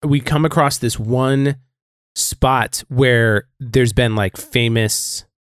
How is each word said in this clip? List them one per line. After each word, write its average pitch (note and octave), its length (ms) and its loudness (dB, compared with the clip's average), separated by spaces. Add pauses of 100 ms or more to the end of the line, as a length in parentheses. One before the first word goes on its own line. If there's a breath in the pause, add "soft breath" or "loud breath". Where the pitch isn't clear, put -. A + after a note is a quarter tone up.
we D3 160 2
come D3+ 260 -2
across D3+ 340 0
this A#2 200 -4
one C3+ 580 0 (600)
spot - 720 0
where A#2+ 600 2 (120)
there's B2 340 0
been, A#2 220 2
like, G#2+ 220 -2
famous - 880 -2 (280)